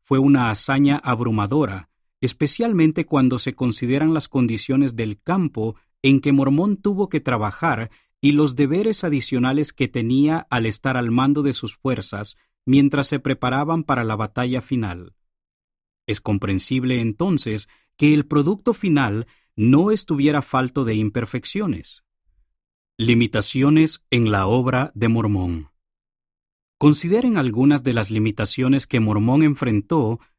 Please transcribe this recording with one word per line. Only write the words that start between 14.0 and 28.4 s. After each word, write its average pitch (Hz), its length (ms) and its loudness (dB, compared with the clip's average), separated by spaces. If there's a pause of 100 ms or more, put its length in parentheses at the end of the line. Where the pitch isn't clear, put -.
la 110 120 -4
batalla 123 460 -4
final. 90 540 -8 (920)
Es 107 160 -4
comprensible 117 800 -2
entonces 113 680 -4 (300)
que 147 160 4
el 147 140 2
producto 170 480 0
final 127 500 0 (300)
no 139 340 4
estuviera 147 540 0
falto 127 420 -2
de 110 80 -2
imperfecciones. 113 1120 -4 (920)
Limitaciones 123 1160 0
en 117 200 2
la 98 140 0
obra 127 480 0
de 110 140 -2
Mormón. 95 640 -2 (1080)
Consideren 185 600 2
algunas 131 460 2
de 127 100 0
las 107 180 -2
limitaciones 113 720 0